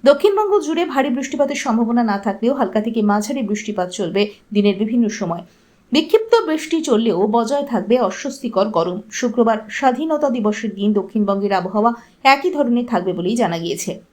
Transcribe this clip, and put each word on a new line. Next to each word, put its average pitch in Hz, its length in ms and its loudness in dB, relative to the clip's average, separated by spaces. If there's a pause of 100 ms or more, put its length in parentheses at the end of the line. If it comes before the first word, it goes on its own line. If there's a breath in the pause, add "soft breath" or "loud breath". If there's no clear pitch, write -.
দক্ষিণবঙ্গ 381 480 4 (140)
জুড়ে 330 180 0
ভারী 269 260 0
বৃষ্টিপাতের 254 540 -2
সম্ভাবনা 233 400 2
না 202 140 0
থাকলেও 214 360 -2
হালকা 220 260 0
থেকে 226 220 -2
মাঝারি 208 400 0
বৃষ্টিপাত 202 480 -4
চলবে 185 320 -2 (300 loud breath)
দিনের 202 260 2
বিভিন্ন 220 300 0
সময়। 170 360 -6 (480 soft breath)
বিক্ষিপ্ত 427 400 2 (140)
বৃষ্টি 311 360 -2
চললেও 226 440 2
বজায় 233 460 0
থাকবে 214 280 2
অস্বস্তিকর 208 680 -2
গরম। 180 300 -2 (120)
শুক্রবার 226 480 2 (120)
স্বাধীনতা 294 600 0
দিবসের 214 440 -2
দিন 202 180 0
দক্ষিণবঙ্গের 196 600 0
আবহাওয়া 208 380 0 (340 loud breath)
একই 277 260 4
ধরনের 240 360 0
থাকবে 185 260 -2
বলেই 214 240 -2
জানা 170 220 0
গিয়েছে। 170 340 -6 (200)